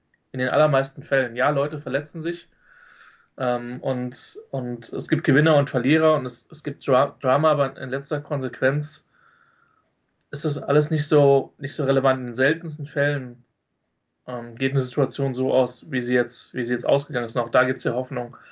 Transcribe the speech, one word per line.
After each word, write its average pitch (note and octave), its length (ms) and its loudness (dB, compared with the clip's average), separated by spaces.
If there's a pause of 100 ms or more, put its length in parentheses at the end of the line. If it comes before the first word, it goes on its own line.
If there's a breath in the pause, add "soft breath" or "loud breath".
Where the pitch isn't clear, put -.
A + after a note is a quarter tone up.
(320)
In B2+ 60 -6
den B2+ 100 -2
allermeisten C#3 540 2
Fällen. B2+ 320 0
Ja, B2+ 140 2
Leute D3 300 -2
verletzen D3+ 420 -6
sich, E3+ 280 -8 (880 soft breath)
ähm, B2 440 -4
und, B2+ 560 -6 (140)
und B2 400 -6
es - 160 -8
gibt C#3 160 0
Gewinner D3+ 320 6
und C#3+ 140 4
Verlierer D#3 460 4
und C3 100 -2
es, - 260 -12
es - 120 -18
gibt - 220 -10
Dra-, C#3 360 2
Drama, C#3+ 280 4
aber C#3+ 280 0
in C3 120 -10
letzter C#3+ 300 -4
Konsequenz C#3 880 -2 (1200 soft breath)
ist C#3+ 120 -8
das C#3+ 140 -2
alles D3 340 2
nicht D3+ 160 0
so, C#3 500 6
nicht - 180 -10
so D3 100 -2
relevant. C3 340 2
In B2 80 -8
den A#2+ 80 -10
seltensten D3+ 520 -2
Fällen, C#3 560 -4 (840)
ähm, A#2+ 280 -10
geht C3+ 180 -2
eine C#3 80 2
Situation C3+ 520 -2
so C3 200 0
aus, B2+ 360 0
wie C3 120 -2
sie A#2+ 120 0
jetzt, - 400 -2
wie B2+ 120 -4
sie A#2+ 80 -2
jetzt A#2+ 120 -4
ausgegangen C3+ 420 0
ist. A#2 100 -8
Und A#2+ 60 0
auch - 80 -8
da B2+ 120 4
gibt's C3 220 -2
ja A#2+ 80 0
Hoffnung, B2 420 -6 (160 loud breath)